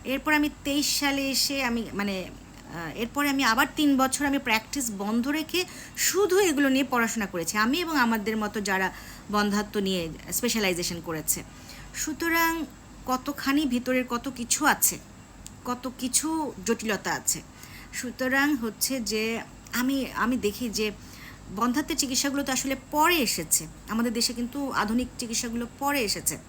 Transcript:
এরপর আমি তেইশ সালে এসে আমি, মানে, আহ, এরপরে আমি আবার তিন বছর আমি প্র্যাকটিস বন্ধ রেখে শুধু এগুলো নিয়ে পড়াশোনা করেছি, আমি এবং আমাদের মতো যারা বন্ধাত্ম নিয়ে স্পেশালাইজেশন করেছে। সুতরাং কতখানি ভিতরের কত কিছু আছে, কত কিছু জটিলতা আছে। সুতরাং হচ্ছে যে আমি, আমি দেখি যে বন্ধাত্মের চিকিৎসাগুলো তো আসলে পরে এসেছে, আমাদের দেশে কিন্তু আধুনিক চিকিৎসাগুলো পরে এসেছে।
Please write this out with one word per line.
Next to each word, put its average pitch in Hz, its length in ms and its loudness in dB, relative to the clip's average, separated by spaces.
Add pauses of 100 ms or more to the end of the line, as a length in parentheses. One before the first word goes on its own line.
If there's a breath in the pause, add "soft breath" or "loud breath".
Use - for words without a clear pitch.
এরপর 277 300 2
আমি 294 160 4 (140)
তেইশ 285 360 2
সালে 277 300 2
এসে 269 340 0
আমি, 233 200 0 (100)
মানে, 196 300 -2 (500)
আহ, 165 200 -6
এরপরে 254 360 0
আমি 269 140 2
আবার 240 220 6 (100)
তিন 285 200 6
বছর 262 300 2
আমি 277 120 2
প্র্যাকটিস 240 600 0
বন্ধ 226 300 0
রেখে 311 360 0 (320 loud breath)
শুধু 370 420 4
এগুলো 294 300 4
নিয়ে 262 220 4
পড়াশোনা 226 360 2
করেছি, 170 300 -4
আমি 240 240 4
এবং 330 160 0
আমাদের 226 400 2
মতো 214 240 -2
যারা 190 320 2 (400 loud breath)
বন্ধাত্ম 208 480 2
নিয়ে 185 280 0 (240)
স্পেশালাইজেশন 185 680 0
করেছে। 156 420 -2 (520 loud breath)
সুতরাং 330 720 0 (420)
কতখানি 277 600 0
ভিতরের 254 380 0
কত 240 320 -4
কিছু 240 300 0
আছে, 196 320 2 (680)
কত 247 340 -4
কিছু 294 540 -2 (140)
জটিলতা 214 460 -2
আছে। - 300 -2 (500 loud breath)
সুতরাং 262 640 2
হচ্ছে 233 440 -2
যে 220 400 -2 (320)
আমি, 262 420 0
আমি 220 220 2
দেখি 208 320 -2
যে 214 240 0 (640 loud breath)
বন্ধাত্মের 247 400 2
চিকিৎসাগুলো 269 460 0
তো 269 100 -2
আসলে 269 240 0 (140)
পরে 320 260 6
এসেছে, 180 500 2 (220)
আমাদের 233 240 0
দেশে 233 200 0
কিন্তু 247 380 -4
আধুনিক 233 380 2 (100)
চিকিৎসাগুলো 233 480 -4 (120)
পরে 285 220 2
এসেছে। 190 380 -2 (100)